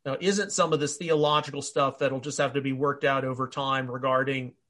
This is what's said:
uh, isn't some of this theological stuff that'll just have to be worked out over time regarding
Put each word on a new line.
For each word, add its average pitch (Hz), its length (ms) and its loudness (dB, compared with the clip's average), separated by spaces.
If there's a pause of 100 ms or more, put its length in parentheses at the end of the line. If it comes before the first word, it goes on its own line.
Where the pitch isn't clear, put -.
uh, 135 140 -4
isn't 196 320 0
some 170 200 2
of 151 80 4
this 143 160 -2
theological 147 640 2
stuff 135 380 0
that'll 135 220 0
just 139 180 -6
have 135 160 2
to 139 80 0
be 135 100 -2
worked 139 320 0
out 135 200 2
over 127 220 -2
time 135 440 -2
regarding 131 640 0 (160)